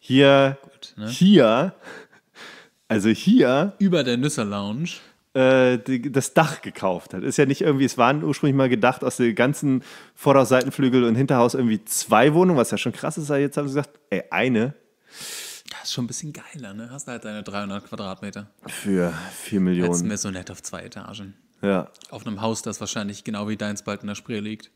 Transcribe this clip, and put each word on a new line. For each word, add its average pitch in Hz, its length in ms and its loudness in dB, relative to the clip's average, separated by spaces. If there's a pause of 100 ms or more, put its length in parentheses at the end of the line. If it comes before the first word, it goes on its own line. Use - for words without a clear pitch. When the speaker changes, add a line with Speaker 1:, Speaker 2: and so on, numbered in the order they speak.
Speaker 1:
Hier, 139 600 6
Speaker 2:
Gut, - 340 -20
ne? 107 120 -10
Speaker 1:
hier, 143 640 6 (1120)
also 107 200 0
hier 156 720 2
Speaker 2:
Über 180 260 2
der 123 120 0
Nüsse 139 260 -2
Lounge. 104 460 -6 (460)
Speaker 1:
äh, 131 440 4
die, 131 340 -4
das - 220 -2
Dach 156 260 2
gekauft - 540 -6
hat. 95 80 -8
Ist 131 160 -4
ja 147 80 6
nicht 135 160 0
irgendwie, 139 240 2
es - 100 -2
waren 131 280 4
ursprünglich 147 320 0
mal 135 120 4
gedacht, 120 360 2
aus 127 120 -2
den 117 180 2
ganzen 131 480 0 (320)
Vorderhaus-, 135 360 4
Seitenflügel 127 540 2
und 117 100 2
Hinterhaus 123 400 2
irgendwie 117 300 0
zwei 120 500 2
Wohnungen, 180 240 4
was 117 140 2
ja 110 40 -4
schon 120 160 -4
krass 156 240 -8
ist, 151 140 -8
aber 143 100 0
jetzt 143 160 -2
haben 147 120 -4
sie 135 80 -8
gesagt, 143 220 -8 (120)
ey, 95 200 -4
eine. 120 440 0 (960)
Speaker 2:
Das - 140 -18
ist - 100 -10
schon 127 100 -6
ein 117 40 -8
bisschen 151 260 -12
geiler, 110 400 -18
ne? 113 160 -16
Hast 135 160 -16
du 131 60 -12
halt 117 120 -14
deine 107 180 -12
dreihundert 101 460 -8
Quadratmeter. 101 640 -12 (160)
Speaker 1:
Für 90 460 -2 (220)
vier - 260 -4
Millionen. 87 300 2
Speaker 2:
Als 87 120 -2
Maisonette 95 500 -8
auf 95 100 -18
zwei 87 200 -14
Etagen. 98 520 -18 (280)
Speaker 1:
Ja. 98 260 0 (220)
Speaker 2:
Auf 113 160 -14
einem 104 160 -8
Haus, 113 200 -4
das 107 180 -10
wahrscheinlich 104 440 -10
genau 104 240 -8
wie 107 80 -6
deins 104 260 -8
bald 101 200 -10
in 104 60 -10
der 104 60 -8
Spree 107 260 -10
liegt. 107 360 -12